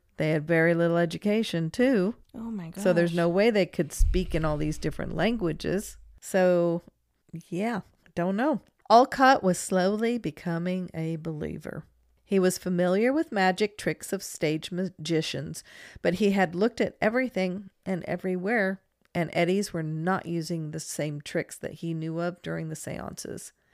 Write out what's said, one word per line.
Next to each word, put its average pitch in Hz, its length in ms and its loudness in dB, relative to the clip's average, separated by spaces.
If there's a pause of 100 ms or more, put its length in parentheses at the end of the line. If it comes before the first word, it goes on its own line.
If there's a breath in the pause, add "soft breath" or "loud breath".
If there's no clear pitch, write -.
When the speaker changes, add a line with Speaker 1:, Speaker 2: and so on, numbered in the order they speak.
(180)
Speaker 1:
they 156 120 0
had 156 180 0
very 170 260 4
little 170 240 2
education 170 760 0
too. 233 440 2 (180)
Speaker 2:
Oh 226 180 -12
my 175 260 -10
Speaker 1:
So 196 160 4
there's 170 180 4
Speaker 2:
gosh. 170 60 -2
Speaker 1:
no 170 120 2
way 196 200 4
they 202 160 2
could - 260 -4
speak - 420 2
in 160 120 0
all 151 120 0
these 151 200 -2
different - 380 -6
languages. 185 800 -2 (240)
So, 175 600 2 (680)
yeah, 202 320 -4 (340)
don't 185 220 0
know. 262 240 0 (280)
Olcott 262 540 8
was 180 140 4
slowly 214 600 0
becoming 175 760 -4
a 160 220 -4
believer. 156 720 -8 (380)
He 196 160 0
was 185 180 2
familiar 185 540 2
with 320 200 -2
magic 196 460 2
tricks - 360 -4
of 190 100 -6
stage - 480 -4
magicians, 165 920 -4 (380 loud breath)
but 180 140 2
he 202 160 4
had 185 240 2
looked 226 260 0
at - 200 -2
everything 202 680 -2 (160)
and 185 200 -4
everywhere, 190 760 -2 (340)
and 170 180 0
Eddies 185 400 0
were 165 100 -4
not 156 420 -2
using 165 460 -4
the 160 80 -8
same 147 420 -6
tricks - 360 -6
that - 180 -8
he 165 180 -6
knew 160 260 -4
of 175 220 -4
during 165 280 -6
the 160 60 -8
seances. - 760 -12 (220)